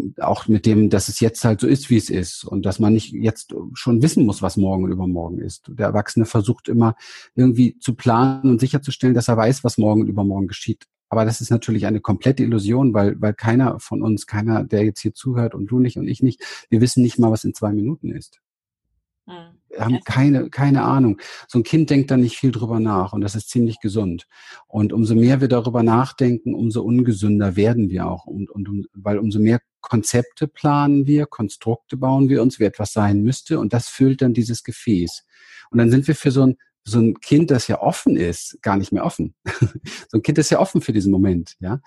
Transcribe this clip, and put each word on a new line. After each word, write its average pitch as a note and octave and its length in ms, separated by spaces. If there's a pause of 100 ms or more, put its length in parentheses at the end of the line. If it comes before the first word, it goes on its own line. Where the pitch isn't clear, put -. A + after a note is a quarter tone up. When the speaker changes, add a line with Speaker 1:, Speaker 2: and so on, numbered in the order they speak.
(200)
Speaker 1:
auch - 280
mit A2 180
dem, G#2+ 240
dass G2+ 200
es - 100
jetzt A2+ 260
halt A2 160
so B2+ 60
ist, C#3 240
wie A#2 60
es - 120
ist - 340
und G2 220
dass F#2 140
man G#2+ 140
nicht G#2+ 200
jetzt A2 400 (200)
schon A#2 280
wissen E3 240
muss, G2+ 160
was F#2 160
morgen F#2+ 280
und F#2 60
übermorgen F2+ 460
ist. - 300
Der A2 180
Erwachsene G#2 400
versucht A2 440
immer A2+ 260 (400)
irgendwie B2 420
zu - 160
planen C3+ 560
und A#2 100
sicherzustellen, C3 540
dass A#2+ 140
er A2+ 100
weiß, A2+ 260
was A#2+ 140
morgen G#2+ 240
und G#2+ 60
übermorgen G2 400
geschieht. - 400 (220)
Aber A2 140
das A2+ 160
ist B2 120
natürlich A2 340
eine G#2 160
komplette B2+ 400
Illusion, A2+ 540
weil, G2+ 260
weil G#2+ 140
keiner A#2 440
von G#2 220
uns, G#2+ 240
keiner, G#2+ 380
der G#2 220
jetzt G#2+ 160
hier G#2+ 120
zuhört A#2+ 400
und G2+ 140
du B2 100
nicht B2+ 200
und - 100
ich - 160
nicht, B2+ 180 (300)
wir A2+ 100
wissen B2 220
nicht A#2+ 160
mal, A#2 100
was A2 140
in G#2 100
zwei G#2 200
Minuten G#2+ 380
ist. - 300 (840)
Speaker 2:
Mhm. E3+ 320 (100)
Speaker 1:
Wir - 140
haben A#2 120
Speaker 2:
Ja. A#2+ 100
Speaker 1:
keine, C3 440
keine C3+ 340
Ahnung. C3 360 (280)
So B2 120
ein A2 40
Kind D#3 260
denkt C#3 200
da C3+ 80
nicht B2 200
viel C3 140
drüber A2+ 280
nach G2+ 340
und G#2 80
das G2+ 140
ist - 140
ziemlich A2+ 320
gesund. G2 460 (400)
Und G#2+ 260
umso A2+ 220
mehr B2+ 260
wir C3+ 60
darüber A#2+ 360
nachdenken, B2 720
umso A2+ 260
ungesünder G#2 760
werden G#2+ 340
wir F2+ 180
auch. - 180
Und, G2 240
und G2+ 200
um-, G2+ 240
weil G2+ 260
umso G#2+ 200
mehr A2+ 200 (220)
Konzepte - 640
planen C#3+ 600
wir, D3 180
Konstrukte - 720
bauen C3+ 320
wir B2 120
uns, B2+ 180
wie A2 40
etwas G#2 300
sein G#2 280
müsste C3+ 380
und G#2+ 140
das A#2+ 160
füllt C3+ 320
dann B2 120
dieses A2+ 300
Gefäß. F#2 600 (460)
Und A#2 60
dann A#2 140
sind C#3 160
wir D#3 80
für C#3+ 160
so C3+ 160
ein, B2+ 100 (300)
so A2+ 120
ein A2+ 200
Kind, D#3 300
das C3 180
ja - 140
offen D3+ 340
ist, - 460
gar G2+ 160
nicht G2 140
mehr G2+ 140
offen. - 280 (120)
<laughs> - 300 (320)
So A2 120
ein - 20
Kind D3+ 160
ist D3+ 140
ja D#3 80
offen F#3+ 220
für A#2 120
diesen G2 180
Moment, F#2+ 480
ja. G2 260